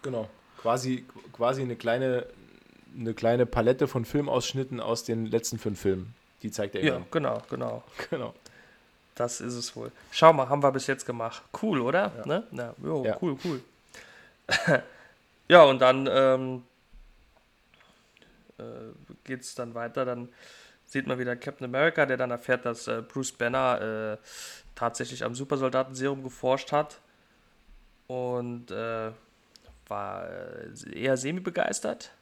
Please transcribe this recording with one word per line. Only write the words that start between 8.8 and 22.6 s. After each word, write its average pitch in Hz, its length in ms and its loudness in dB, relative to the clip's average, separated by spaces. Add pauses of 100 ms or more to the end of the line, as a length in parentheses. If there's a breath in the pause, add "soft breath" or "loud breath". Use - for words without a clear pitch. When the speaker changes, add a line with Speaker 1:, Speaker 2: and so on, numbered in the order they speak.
Speaker 2:
Das - 260 -4
ist 120 140 -6
es 120 220 -8
wohl. 117 160 -10 (180 loud breath)
Schau 165 220 10
mal, 135 160 2
haben 143 140 2
wir 139 100 6
bis 131 160 -4
jetzt - 180 -2
gemacht. 117 360 -8 (200)
Cool, 190 200 2
oder? 175 360 2
Speaker 1:
Ja. 113 80 -10
Speaker 2:
Ne? 165 240 -2
Na, 120 320 -10
jo, 143 220 -2
Speaker 1:
Ja. 110 180 0
Speaker 2:
cool, 151 220 0
cool. 147 160 -4 (880 loud breath)
<laughs> - 340 2 (680 loud breath)
Ja, 170 160 12
und 135 160 6
dann, 131 300 6
ähm, 131 520 4 (2000 soft breath)
äh, - 40 -14 (640)
geht's 127 300 -8
dann 120 200 -8
weiter. 117 300 -4
Dann 123 240 -6 (580 loud breath)
sieht 135 200 -4
man 131 120 -2
wieder 123 180 -2
Captain 131 280 -10
America, 143 420 2
der 131 100 0
dann 127 140 -2
erfährt, 123 340 -2